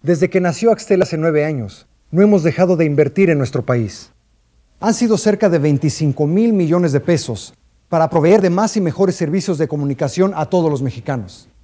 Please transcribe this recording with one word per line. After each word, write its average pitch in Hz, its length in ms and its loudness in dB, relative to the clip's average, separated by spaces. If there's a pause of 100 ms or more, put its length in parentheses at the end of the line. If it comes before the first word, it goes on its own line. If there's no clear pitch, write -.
Desde 165 300 0
que 190 100 0
nació 180 300 0
Axtel 190 320 0
hace - 120 -4
nueve 156 300 0
años, 131 400 -8 (240)
no 175 140 2
hemos 208 180 4
dejado 175 340 0
de 165 100 2
invertir 151 440 2
en 156 80 2
nuestro 123 260 -2
país. 120 480 -4 (680)
Han 220 160 0
sido 226 200 0
cerca 208 320 0
de 170 120 2
veinticinco 147 680 0
mil 214 280 0
millones 175 380 0
de 143 100 0
pesos - 520 -4 (340)
para 160 220 0
proveer 175 320 4
de 185 80 2
más 208 280 0
y 202 40 0
mejores 185 340 0
servicios 165 440 -4
de 156 80 0
comunicación 151 680 -2
a 156 120 -4
todos 165 240 0
los 135 100 -4
mexicanos. 117 680 -8 (140)